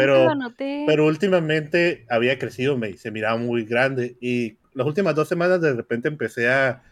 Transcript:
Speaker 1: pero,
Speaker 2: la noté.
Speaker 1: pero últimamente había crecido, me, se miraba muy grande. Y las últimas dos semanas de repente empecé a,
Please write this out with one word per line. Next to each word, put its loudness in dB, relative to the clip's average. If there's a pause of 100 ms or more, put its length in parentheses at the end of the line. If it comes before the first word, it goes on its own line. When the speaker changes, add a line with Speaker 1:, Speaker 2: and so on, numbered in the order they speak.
Speaker 1:
pero, 6
Speaker 2:
la 2
noté. -8
Speaker 1:
pero 4
últimamente 0
había 0
crecido, -2
me, -6
se -12
miraba -2
muy -2
grande. 0
Y -2 (180)
las -2
últimas 0
dos 0
semanas 0
de 2
repente -4
empecé -2
a, 0